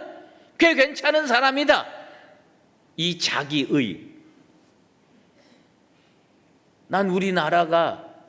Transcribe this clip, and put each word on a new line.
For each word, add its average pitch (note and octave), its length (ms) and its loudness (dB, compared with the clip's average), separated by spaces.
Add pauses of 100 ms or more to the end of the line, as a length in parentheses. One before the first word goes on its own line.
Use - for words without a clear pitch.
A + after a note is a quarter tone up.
(580)
꽤 E4 180 4
괜찮은 D4 520 0
사람이다." C4 600 2 (1080)
이 E3+ 220 -4
자기의. C#3 960 -4 (2750)
난 G3 220 0
우리나라가 E3+ 1000 0 (220)